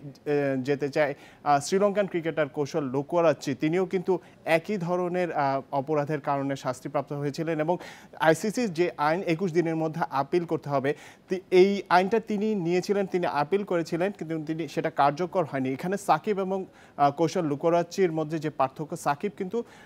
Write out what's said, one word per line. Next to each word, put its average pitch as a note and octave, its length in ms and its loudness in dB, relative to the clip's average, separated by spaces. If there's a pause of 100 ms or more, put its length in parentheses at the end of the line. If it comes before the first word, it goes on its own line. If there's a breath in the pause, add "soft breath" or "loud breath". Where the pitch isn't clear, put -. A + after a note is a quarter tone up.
আহ, C#3 600 -2
যেতে C#3 260 -2
চাই, C#3+ 240 0 (300 loud breath)
আহ, C#3+ 160 4
শ্রীলঙ্কান G3 480 2
ক্রিকেটার D#3+ 420 -2
কৌশল D3 340 -4
লোকোয়ারাচ্চি, C#3+ 720 0
তিনিও E3+ 300 0
কিন্তু F3+ 340 -2 (260 loud breath)
একই E3 320 0
ধরনের, F3 560 -2
আহ, C#3 280 0 (100)
অপরাধের C#3+ 500 -2
কারণে C#3 340 -2
শাস্তিপ্রাপ্ত C#3 580 -6
হয়েছিলেন D3+ 460 -4
এবং E3 180 0 (420 loud breath)
আইসিসির F#3 540 2
যে E3+ 240 0
আইন D#3 240 0
একুশ E3+ 300 0
দিনের E3 240 2
মধ্যে D#3+ 340 -2
আপিল C#3 360 0
করতে D3+ 240 -4
হবে, C#3+ 240 2 (360 loud breath)
তি-, F3 100 -2 (120)
এই F#3+ 380 8
আইনটা F#3+ 300 4
তিনি G#3+ 360 -2
নিয়েছিলেন, F#3 520 0
তিনি F3 180 -2
আপিল D3+ 380 0
করেছিলেন, F3 480 -2
কিন্তু D#3+ 340 -6
তিনি D#3+ 220 -6
সেটা D#3+ 220 -4
কার্যকর D3+ 560 2
হয়নি। C3 280 -2
এখানে F3+ 240 -4
সাকিব F#3+ 420 0
এবং, F#3+ 260 -2 (320 loud breath)
আহ, C#3+ 140 4
কৌশল E3 340 0
লোকোয়ারাচ্চির E3+ 680 0
মধ্যে D#3+ 280 -4
যে D3+ 100 -4
পার্থক্য, D3 480 -4
সাকিব D#3+ 400 -2
কিন্তু G#3+ 260 -4 (220 loud breath)